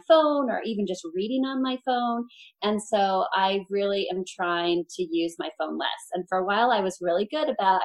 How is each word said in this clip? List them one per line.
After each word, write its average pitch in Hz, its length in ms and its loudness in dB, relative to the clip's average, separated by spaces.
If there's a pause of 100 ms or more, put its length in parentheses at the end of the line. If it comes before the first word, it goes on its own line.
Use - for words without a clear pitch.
phone 294 440 4
or - 140 -2
even 208 220 -2
just 180 280 -8
reading 233 300 -2
on 269 180 -2
my 254 240 -2
phone. 240 400 0 (360)
And 208 200 0
so 190 420 2 (100)
I 196 260 2 (100)
really 202 420 0
am 185 160 -4
trying 175 560 0 (120)
to 180 140 -2
use 165 280 -2
my 151 100 -6 (100)
phone - 200 -4
less. 135 100 -2 (240)
And 180 160 -4
for 185 100 0
a 185 60 0
while, 214 260 2
I 220 100 2
was 190 200 -4
really 175 300 2
good 302 180 -2
about, 190 360 2